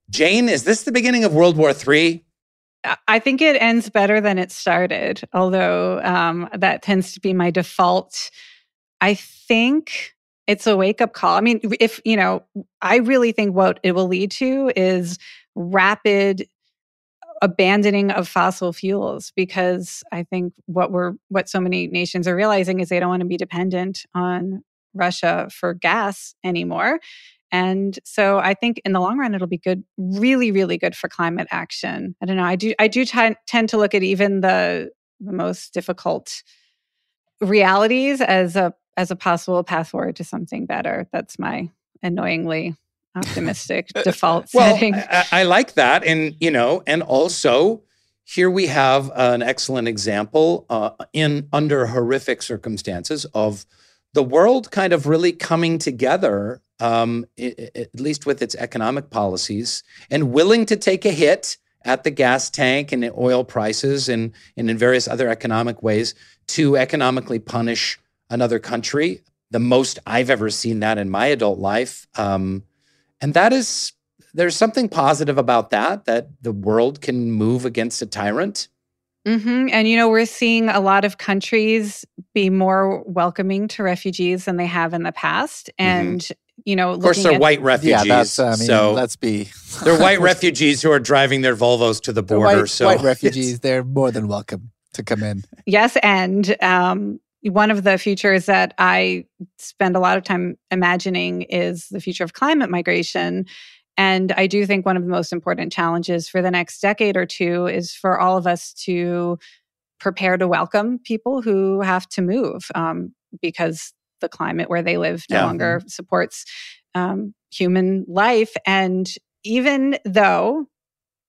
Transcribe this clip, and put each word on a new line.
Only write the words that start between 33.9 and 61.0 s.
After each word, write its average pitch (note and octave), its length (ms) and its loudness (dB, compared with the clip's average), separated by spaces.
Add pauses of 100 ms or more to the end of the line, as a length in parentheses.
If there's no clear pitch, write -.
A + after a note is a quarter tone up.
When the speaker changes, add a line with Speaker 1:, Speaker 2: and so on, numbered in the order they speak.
Speaker 2:
at G3 80 2
even G3 400 0
the, F3+ 480 0 (300)
the G3+ 120 -12
most F3+ 400 -6
difficult F3 720 -6 (1000)
realities G#3+ 800 4
as F#3 360 2
a, F3+ 180 0 (220)
as F#3 140 -2
a F3+ 60 -6
possible F3+ 460 -2
path E3 280 -4
forward E3+ 260 -6
to E3+ 80 -12
something - 420 -10
better. - 460 -6
That's - 260 -10
my E3+ 320 -8 (320)
annoyingly E3 760 -4 (400)
optimistic - 720 -6
Speaker 1:
<laughs> - 160 -6
Speaker 2:
default E3+ 480 -2
Speaker 1:
Well, A#3 220 8
Speaker 2:
setting. G#3 200 2
Speaker 1:
I, F3+ 380 0
I F3+ 120 4
like F3+ 300 4
that. C#3 300 4
And, D#3+ 360 0
you E3 100 2
know, C#3 360 2
and D#3 160 0
also D#3 800 2 (420)
here F3+ 260 0
we F#3 160 0
have C3+ 480 2
an B2 260 2
excellent B2 480 -4
example, G#2+ 800 0
uh, A2 220 -2 (240)
in D3 380 -2
under C#3+ 340 0
horrific B2 560 -2
circumstances A2 840 -8
of G#2+ 380 -4 (500)
the D3 80 4
world F#3+ 480 4
kind F#3+ 220 0
of D3 140 0
really E3 260 2
coming E3 460 0
together, B2+ 800 -2 (200)
um, A#2 460 0 (120)
i-, B2 200 -6
i-, A2+ 160 -14
at A#2+ 260 -10
least D3 260 -6
with C#3 160 -2
its A#2 140 -4
economic A#2+ 540 -4
policies, G#2 720 -4 (280)
and C#3+ 220 0
willing G#3 340 4
to G#3+ 100 0
take F#3+ 280 0